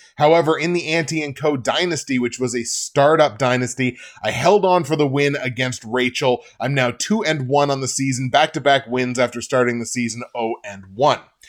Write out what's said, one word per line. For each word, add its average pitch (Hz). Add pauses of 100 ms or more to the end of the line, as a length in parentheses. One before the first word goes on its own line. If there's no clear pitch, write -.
(180)
However, 156
in 165
the 165
Ante 160
and 143
Co 147
Dynasty, 135
which 120
was 127
a 120
startup 143
dynasty, 127 (260)
I 117
held 180
on 180
for 151
the 147
win 143
against 127
Rachel. 123 (160)
I'm 131
now 127
two 208
and 147
one 143
on 139
the 127
season, 131
back-to-back 139
wins 123
after 120
starting 120
the 113
season 120 (100)
oh 113
and 98
one. 127 (300)